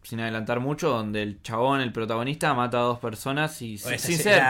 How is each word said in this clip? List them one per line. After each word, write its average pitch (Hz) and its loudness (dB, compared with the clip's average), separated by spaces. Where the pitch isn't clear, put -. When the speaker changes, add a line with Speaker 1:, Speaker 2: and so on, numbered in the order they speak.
Speaker 1:
sin 113 -10
adelantar 113 -2
mucho, 147 0
donde 107 0
el 104 -6
chabón, 127 2
el 120 -2
protagonista, 120 0
mata 123 0
a 120 2
dos 120 0
personas 135 -4
y 110 -8
Speaker 2:
O - -10
Speaker 1:
sin, 123 -4
Speaker 2:
esa - -4
Speaker 1:
sin 170 2
Speaker 2:
escena 202 6
Speaker 1:
ser, 156 8